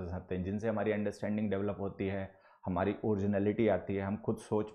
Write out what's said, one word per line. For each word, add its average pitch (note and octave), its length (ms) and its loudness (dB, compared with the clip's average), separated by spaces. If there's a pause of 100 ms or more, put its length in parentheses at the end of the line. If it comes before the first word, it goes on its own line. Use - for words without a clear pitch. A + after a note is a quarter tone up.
(120)
होते F2+ 240 -4
हैं F2+ 80 -2
जिनसे G#2 240 -2
हमारी G#2 240 2
अंडरस्टैंडिंग G#2 580 -2
डेवलप G2 300 0
होती G2 260 -2
है, F#2+ 280 -4 (300)
हमारी G2 300 2 (100)
ओरिजिनलिटी G#2 640 4
आती G2 280 2
है, G2 60 -2
हम G2 140 -2
खुद - 220 -2
सोच G#2+ 360 -2